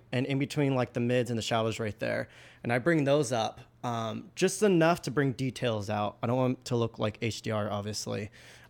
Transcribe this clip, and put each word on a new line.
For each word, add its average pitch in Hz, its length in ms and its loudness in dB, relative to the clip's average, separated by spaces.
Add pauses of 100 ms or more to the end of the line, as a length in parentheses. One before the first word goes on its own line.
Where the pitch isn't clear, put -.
(100)
and 127 160 0
in 135 120 0
between, 139 360 0
like, 123 200 0
the 123 60 -2
mids 123 300 2
and 113 80 -2
the 104 40 -2
shadows 113 360 0
right 107 220 -4
there. 117 280 -4 (340)
And 117 100 -2
I 127 60 2
bring 156 260 2
those 139 280 2
up, 113 280 -2 (240)
um, 113 500 -4
just 185 280 0
enough 170 400 6
to 147 80 -4
bring 139 220 2
details 113 580 -2
out. 104 320 -2
I - 40 -2
don't 123 120 2
want 127 280 0
to 123 100 -2
look 117 220 0
like 110 240 -2
H 113 200 -4
D 113 80 -4
R, 104 200 -2
obviously. 104 600 -6 (400)